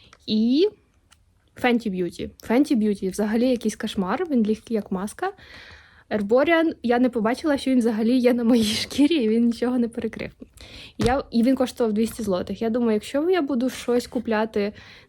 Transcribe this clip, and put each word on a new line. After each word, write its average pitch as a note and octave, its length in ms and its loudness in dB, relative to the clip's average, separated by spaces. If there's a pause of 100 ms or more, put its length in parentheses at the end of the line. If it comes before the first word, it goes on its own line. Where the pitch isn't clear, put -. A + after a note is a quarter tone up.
(260)
і B3 440 2 (960)
Fenty A#3 260 2
Beauty. F3+ 400 -6 (200)
Fenty C4+ 280 2
Beauty G3+ 340 0
взагалі A3 380 0
якийсь A#3 260 -2
кошмар, G#3+ 540 -4
він A#3+ 140 2
ліг G#3+ 260 -2
як G#3+ 220 -4
маска. G#3+ 400 -6 (800)
Herborian, C#4+ 760 2
я A#3+ 160 2
не B3+ 100 4
побачила, B3 480 0
що C4 140 -2
він B3+ 80 4
взагалі A3+ 380 2
є B3 160 4
на A#3+ 100 0
моїй A3+ 200 4
шкірі, C4+ 520 0
і A3+ 140 2
він A#3 160 2
нічого A#3+ 340 0
не A#3 80 0
перекрив. A3+ 440 -8 (640)
Я, A#3+ 340 2
і A#3 120 4
він C4 120 4
коштував A#3+ 380 -2
двісті A3 300 -2
злотих. G3 380 -4
Я A3+ 80 -2
думаю, A3+ 240 0
якщо C#4 360 -2
я F#4 120 4
буду C4 280 0
щось A#3+ 380 -2
купляти G#3+ 680 -2 (360)